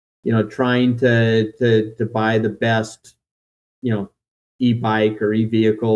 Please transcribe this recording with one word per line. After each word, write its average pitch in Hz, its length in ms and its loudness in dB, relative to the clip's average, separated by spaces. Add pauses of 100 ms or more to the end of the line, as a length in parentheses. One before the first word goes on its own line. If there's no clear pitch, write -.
(220)
you 117 100 -2
know, 113 100 2
trying 123 560 0
to, 113 600 2
to, 110 380 0
to 113 100 -4
buy 110 320 -2
the 107 100 -2
best, 110 680 -4 (680)
you 120 100 -2
know, 98 180 -4 (480)
e-bike 110 600 0
or 107 140 0
e-vehicle 110 600 0